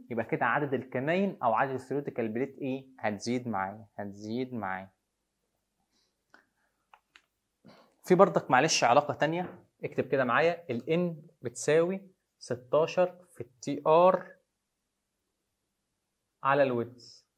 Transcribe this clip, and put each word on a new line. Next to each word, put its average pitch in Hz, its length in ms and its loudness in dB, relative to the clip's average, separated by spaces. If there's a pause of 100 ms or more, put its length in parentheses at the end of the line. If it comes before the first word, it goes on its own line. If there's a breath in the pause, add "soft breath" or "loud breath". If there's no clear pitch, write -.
يبقى 113 160 -4
كده 143 200 -2
عدد 131 280 0
الكمين 151 680 -2
او 120 100 0
عدد 135 200 0
الثيوريتيكال 131 560 -6
بليت 123 280 -6
ايه؟ 135 280 -8 (140)
هتزيد 117 480 -6
معايا، 104 380 -6 (120)
هتزيد 107 560 -10
معايا. 95 360 -10 (3250 soft breath)
في 180 120 6
برضك 175 360 6
معلش 135 320 4
علاقة 131 300 6
تانية، 165 460 -4 (240)
اكتب - 240 -4
كده 131 160 0
معايا 151 460 0
ال 120 120 -4
N 165 500 -4 (100)
بتساوي 165 600 0 (380)
ستاشر 160 920 -2
في - 100 -18
ال - 180 -18
تي 143 280 -8
آر 175 460 4 (2000)
على 139 200 2
الويدز. - 640 -6 (100)